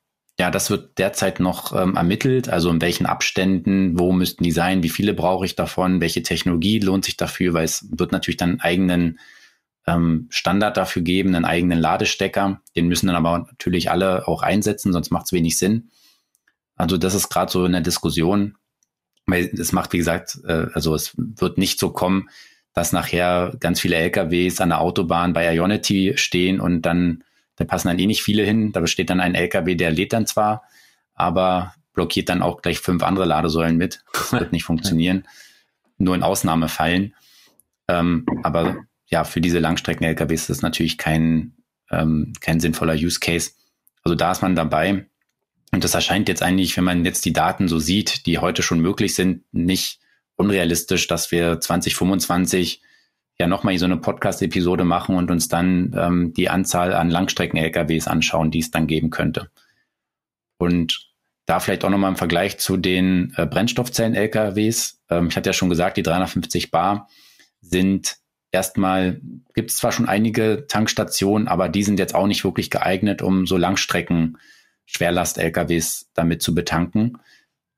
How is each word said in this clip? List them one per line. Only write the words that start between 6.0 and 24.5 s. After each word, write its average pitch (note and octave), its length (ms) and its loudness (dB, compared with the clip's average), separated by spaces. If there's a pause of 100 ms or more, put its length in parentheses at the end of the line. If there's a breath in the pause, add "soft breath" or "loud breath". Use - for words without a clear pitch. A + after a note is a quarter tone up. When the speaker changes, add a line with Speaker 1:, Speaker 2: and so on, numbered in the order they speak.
Speaker 1:
welche E2 220 0
Technologie F2 560 0
lohnt F#2+ 260 2
sich - 120 -6
dafür, F2 360 -2
weil D#2+ 120 2
es - 260 -6
wird - 220 -2
natürlich F2 240 -2
dann F2 140 0
einen - 100 -4
eigenen, F2 580 0 (680 loud breath)
ähm, E2+ 440 0
Standard G2+ 480 0
dafür F#2 260 -2
geben, F#2 320 2
einen E2+ 100 2
eigenen E2+ 340 2
Ladestecker, G2 840 0 (140)
den E2+ 120 2
müssen F2 200 0
dann F2 100 2
aber E2+ 220 2
natürlich F2 520 -2
alle F#2 360 2
auch E2 140 -2
einsetzen, G2+ 520 0
sonst E2 180 -2
macht's F2 220 -4
wenig E2+ 240 2
Sinn. A2 320 0 (840 soft breath)
Also F2 220 0
das F#2 160 0
ist G2 160 -2
grad F2 220 0
so F2+ 140 2
in F2+ 80 2
der F2+ 80 0
Diskussion, E2+ 760 0 (720)
weil F2+ 260 0
es E2 180 -4
macht, F2+ 220 -2
wie F2+ 60 0
gesagt, E2 480 -2
äh, D#2+ 260 0
also D#2 220 0
es - 220 -6
wird D#2+ 420 -4
nicht F#2 200 -2
so F#2 120 0
kommen, F#2+ 380 -2 (440 loud breath)
dass F2 200 0
nachher F2+ 640 0
ganz F2 200 0
viele F2+ 160 0
L E2 140 2
K E2+ 220 0
Ws F2 300 0